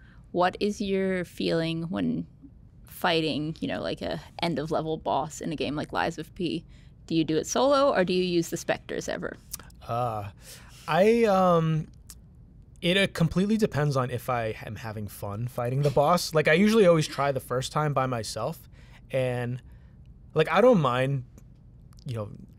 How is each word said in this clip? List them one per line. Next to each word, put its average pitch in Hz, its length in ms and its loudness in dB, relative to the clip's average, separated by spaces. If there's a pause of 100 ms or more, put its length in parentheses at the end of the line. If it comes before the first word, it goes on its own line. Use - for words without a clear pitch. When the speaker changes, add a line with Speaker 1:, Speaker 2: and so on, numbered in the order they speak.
(320)
Speaker 1:
What 180 280 0
is 202 220 -2
your 190 420 -2
feeling 165 600 -2
when 165 420 -4 (580)
fighting, 160 800 -2
you - 60 -4
know, 95 140 -6
like, - 200 -6
a 156 180 -6 (220)
end 170 180 -2
of 156 120 -6
level 160 260 -2
boss 135 420 -4
in 165 120 -6
a 151 40 -6
game - 200 -6
like - 180 -8
Lies 92 240 -2
of 156 180 -14
P? 165 300 -6 (420)
Do 165 80 -4
you 160 80 4
do 156 140 0
it - 100 -2
solo 269 460 2
or 185 100 2
do 180 80 0
you 185 120 0
use 175 260 0
the 170 80 -6
Spectres - 500 -6
ever? - 300 -8 (500)
Speaker 2:
Uh, 113 420 -4 (580)
I, 214 360 4
um, 170 640 2 (920)
it, 175 160 2
uh, 196 160 4
completely 185 420 2
depends 147 400 0
on 127 160 0
if 123 180 -6
I 117 260 -2 (100)
am 104 100 -8
having 107 320 -8
fun 107 400 -8
fighting 123 340 -2
the 143 100 2
boss. 156 420 2
Like, 156 160 4
I 156 40 6
usually 208 340 6
always 160 200 6
try 143 240 0
the 127 80 -4
first 127 320 -4
time 151 220 0
by 131 120 2
myself, 120 640 -6 (420)
and, 123 500 -2 (720)
like, 156 180 2
I 180 80 4
don't 233 220 6
mind, 131 420 0 (840)
you 120 100 -6
know, 104 140 -8 (300)